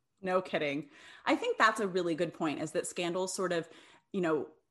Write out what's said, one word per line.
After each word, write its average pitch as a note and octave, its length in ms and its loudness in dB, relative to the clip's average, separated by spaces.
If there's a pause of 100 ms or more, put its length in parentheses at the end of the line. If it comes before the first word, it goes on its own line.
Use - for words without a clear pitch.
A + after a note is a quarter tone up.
(220)
No F#3 180 2
kidding. D#3 480 -2 (380)
I C4+ 100 4
think A#4 220 -2
that's A3 220 6
a G#3 60 2
really F3 280 0
good E3 180 0
point, D#3 300 -2
is D#3 100 -4
that E3 140 -2
scandals F#3 480 -2
sort F3+ 180 0
of, E3 160 0 (440)
you G3 80 0
know, D#3+ 280 2 (220)